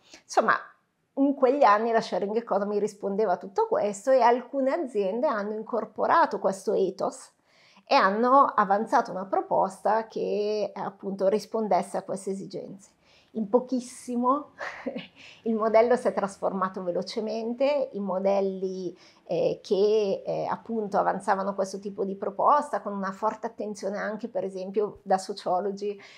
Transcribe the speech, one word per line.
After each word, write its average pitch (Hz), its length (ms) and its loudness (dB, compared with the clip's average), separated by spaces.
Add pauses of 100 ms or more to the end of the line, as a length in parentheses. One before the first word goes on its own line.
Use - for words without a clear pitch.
(240)
Insomma, 214 300 2 (640)
in 277 180 2
quegli 269 300 4
anni 220 280 6
la 226 100 4
sharing 202 340 -4
economy 208 420 0
rispondeva 196 560 0
a 185 40 0
tutto 196 300 -2
questo - 440 0
e 262 100 6
alcune 254 520 2
aziende 240 520 0
hanno 214 280 -2
incorporato 226 840 0
questo 196 360 0
ethos 190 580 -2 (600)
e - 40 4
hanno 247 500 6
avanzato 208 680 2
una 185 140 -6
proposta 214 840 0
che, 202 640 -2
appunto, 196 540 -4
rispondesse 196 720 0
a 185 60 -4
queste - 280 -6
esigenze. - 600 -12 (400)
In 220 180 -4
pochissimo 247 1000 0 (520)
<laughs> - 400 -20
il 226 120 0
modello 226 420 4
si 240 100 0
è 196 60 0
trasformato 190 680 -2
velocemente, 226 1080 -2
i 202 80 -8
modelli, 190 960 -2 (280)
eh, 165 360 0
che, 208 640 2
eh, 160 240 -4
appunto 208 500 -4
avanzavano 190 540 0
questo 196 260 -4
tipo 196 260 -6
di 196 100 -6
proposta 208 640 0
con 202 140 -8
una 196 180 -4
forte 220 360 -4
attenzione 208 500 -8
anche, 208 320 -6
per 185 160 -4
esempio, 190 580 -4
da 190 140 2
sociologi, 196 840 -4 (180)